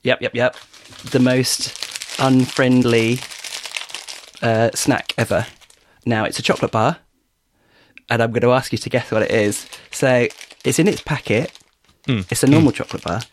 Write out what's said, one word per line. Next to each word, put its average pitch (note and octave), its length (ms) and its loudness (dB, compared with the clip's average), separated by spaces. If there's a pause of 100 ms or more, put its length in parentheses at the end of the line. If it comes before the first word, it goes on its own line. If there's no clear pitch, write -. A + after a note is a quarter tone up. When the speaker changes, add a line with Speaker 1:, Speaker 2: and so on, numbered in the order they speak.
Speaker 1:
Yep, B2 200 0
yep, - 120 -6
yep. A#2+ 220 0 (540)
The C3+ 80 2
most B2+ 580 2 (440)
unfriendly, B2+ 960 4 (1200)
uh, A2+ 320 2
snack - 440 -2
ever. A2 280 0 (600)
Now, A2 180 0
it's - 140 -4
a - 40 -6
chocolate - 300 -2
bar, A#2+ 260 0 (1080)
and A#2 140 0
I'm A#2 100 0
gonna A#2+ 220 2
ask B2+ 180 -2
you A#2 60 -2
to - 100 -8
guess A#2 220 -2
what A2 120 2
it - 80 -2
is. G#2 360 0 (240)
So B2 380 2 (360)
it's B2+ 140 0
in E3+ 100 4
its - 140 -2
packet. C3 500 -2 (540)
Speaker 2:
Mm. A2 240 -2
Speaker 1:
It's - 120 -2
a C3 40 4
normal D3 260 6
Speaker 2:
Mm. - 40 -10
Speaker 1:
chocolate - 260 -8
bar. E2+ 180 -4 (120)